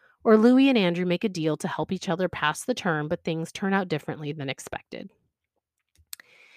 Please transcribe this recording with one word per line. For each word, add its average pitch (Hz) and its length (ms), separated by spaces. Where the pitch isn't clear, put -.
Or 220 120
Louis 254 320
and 269 100
Andrew 180 280
make 175 180
a 226 60
deal 156 260
to 165 140
help 156 200
each 190 200
other 180 180
pass - 380
the 247 80
term, 156 340
but 170 160
things 165 260
turn 196 240
out 196 140
differently 151 460
than 143 160
expected. - 600